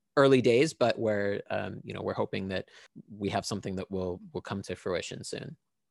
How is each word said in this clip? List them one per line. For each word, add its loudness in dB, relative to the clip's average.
early 8
days, 6
but 2
we're, 0
um, -4
you -10
know, -8
we're -2
hoping -4
that -6
we -6
have -2
something -6
that -6
will, -4
will -8
come -8
to -8
fruition -6
soon. -10